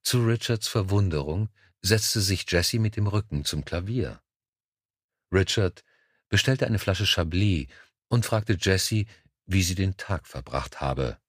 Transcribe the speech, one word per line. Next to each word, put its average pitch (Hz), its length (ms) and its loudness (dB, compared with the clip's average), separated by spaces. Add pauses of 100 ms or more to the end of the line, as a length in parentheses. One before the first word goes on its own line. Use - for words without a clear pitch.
Zu 123 240 2
Richards 113 420 -2
Verwunderung 95 800 0 (320)
setzte 107 400 2
sich 92 260 0
Jessie 90 320 0
mit 110 180 0
dem 104 100 0
Rücken 98 400 -2
zum 73 180 -4
Klavier. 87 560 -4 (1120)
Richard 95 520 0 (440)
bestellte 135 380 2
eine 107 120 0
Flasche 98 280 0
Chablis 87 640 0 (400)
und 120 180 2
fragte 107 340 0
Jessie, 101 460 0 (400)
wie 95 160 2
sie 87 120 0
den 95 220 0
Tag - 300 -6
verbracht - 540 -8
habe. 67 380 -2 (100)